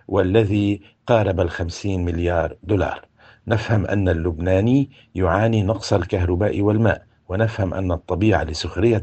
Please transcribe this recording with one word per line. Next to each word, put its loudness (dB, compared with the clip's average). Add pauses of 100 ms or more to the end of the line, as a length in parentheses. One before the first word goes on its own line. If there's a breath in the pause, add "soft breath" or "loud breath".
والذي 2 (260 soft breath)
قارب 2
الخمسين -4
مليار -2
دولار. -2 (460 soft breath)
نفهم 0
أن 0
اللبناني 0 (260 soft breath)
يعاني 2
نقص -2
الكهرباء 0
والماء، 0 (200)
ونفهم -2
أن -2
الطبيعة 0
لسخرية 0